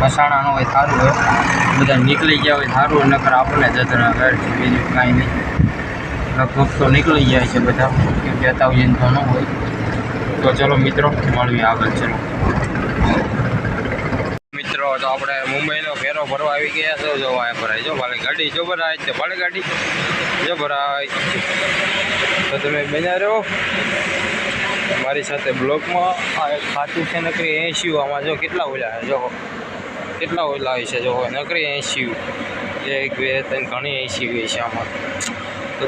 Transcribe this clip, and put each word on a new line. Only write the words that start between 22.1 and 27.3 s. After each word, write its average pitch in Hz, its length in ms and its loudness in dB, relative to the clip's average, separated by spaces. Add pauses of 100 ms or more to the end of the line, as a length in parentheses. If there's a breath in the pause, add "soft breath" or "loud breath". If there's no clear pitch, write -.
તો 139 140 -4
તમે 147 160 -2 (140)
બન્યા 175 300 0
રહો 208 120 2 (1700)
મારી 139 240 -2
સાથે 139 320 -4
બ્લોગમાં. 170 540 0 (280)
આ 151 140 0
એક 143 80 -6 (100)
ખાતું 147 380 -4
છે 170 80 -4
નકરી 165 380 -2